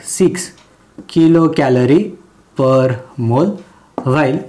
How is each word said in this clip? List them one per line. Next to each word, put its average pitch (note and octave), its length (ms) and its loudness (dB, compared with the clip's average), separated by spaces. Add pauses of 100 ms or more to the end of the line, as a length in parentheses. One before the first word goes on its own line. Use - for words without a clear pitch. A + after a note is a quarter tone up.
six - 520 -4 (500)
kilocalorie D#3+ 1120 2 (380)
per C3 480 0 (140)
mole, C3+ 460 -2 (400)
while C#3 460 -2